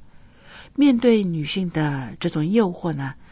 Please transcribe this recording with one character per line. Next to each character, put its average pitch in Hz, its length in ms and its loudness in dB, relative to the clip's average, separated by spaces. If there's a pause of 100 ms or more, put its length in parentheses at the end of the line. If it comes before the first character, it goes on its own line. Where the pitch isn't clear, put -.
(760)
面 269 240 4
对 233 260 4
女 165 220 -4
性 180 240 -4
的 143 500 -4
这 170 80 -2
种 160 220 -2
诱 208 200 2
惑 175 220 -6
呢， 139 220 -8 (180)